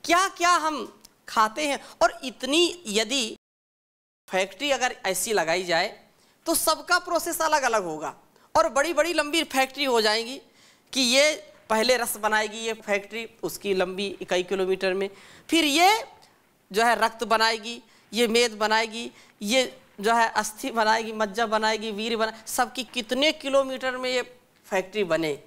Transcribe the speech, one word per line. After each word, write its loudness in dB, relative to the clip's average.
क्या 2
क्या 2
हम -4
खाते 0
हैं, -2
और 2
इतनी 0
यदि -2
फैक्ट्री -2
अगर 0
ऐसी -2
लगाई 0
जाए 0
तो 0
सबका 0
प्रोसेस -2
अलग 2
अलग 2
होगा -6
और 4
बड़ी 0
बड़ी 0
लंबी 0
फैक्ट्री 0
हो 2
जाएंगी 0
कि 0
ये 4
पहले 2
रस -4
बनाएगी 0
ये -6
फैक्ट्री, -4
उसकी -4
लंबी -2
कई 2
किलोमीटर -2
में, -2
फिर 4
ये 4
जो 2
है 4
रक्त -2
बनाएगी, 0
ये 2
मेद 2
बनाएगी, -2
ये 0
जो 2
है 4
अस्थि -4
बनाएगी, 0
मज्जा -2
बनाएगी, 0
वीर -4
बना-, -4
सबकी -4
कितने 0
किलोमीटर -2
में -4
ये -2
फैक्ट्री -2
बने। -2